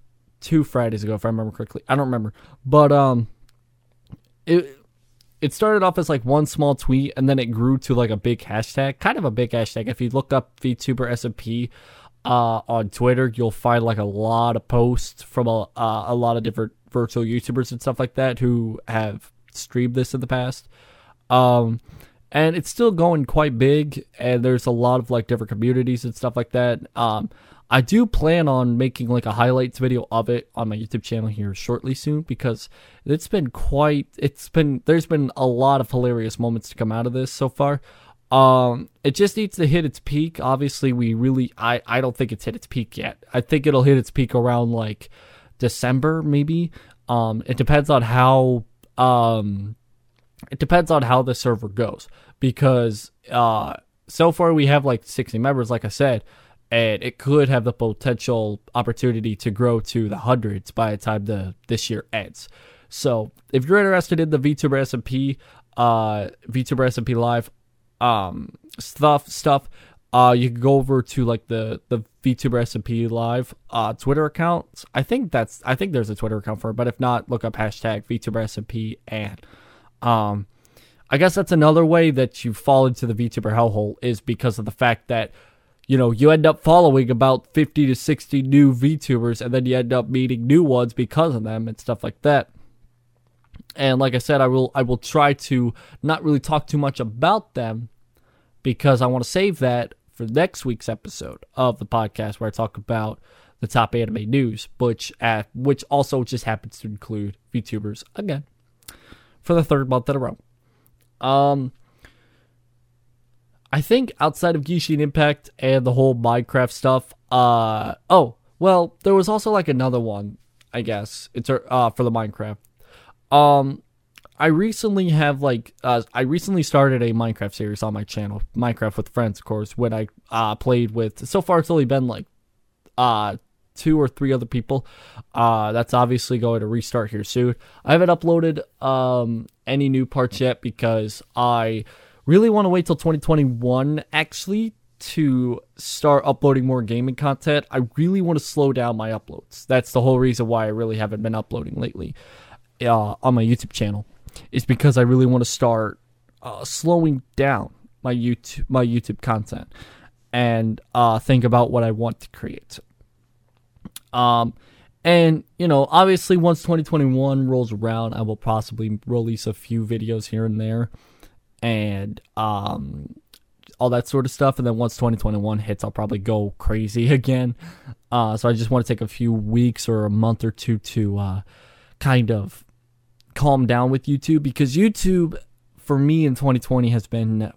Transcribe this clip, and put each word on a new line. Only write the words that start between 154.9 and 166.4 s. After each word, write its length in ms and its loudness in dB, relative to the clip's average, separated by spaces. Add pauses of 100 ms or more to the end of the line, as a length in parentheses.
I 40 6
really 240 6
wanna 200 2
start, 540 -2 (440)
uh, 200 -14
slowing 600 0 (120)
down 380 -2 (300)
my 100 -4
YouTube, 560 -4
my 160 2
YouTube 360 -4
content 520 -6 (580)
and, 500 0 (120)
uh, 240 2
think 260 2
about 280 6
what 120 2
I 80 2
want 280 -4
to 100 -20
create. 500 -14 (1300)
Um, 420 2 (500)
and, 400 4 (140)
you 100 -2
know, 220 4
obviously 480 4
once 240 2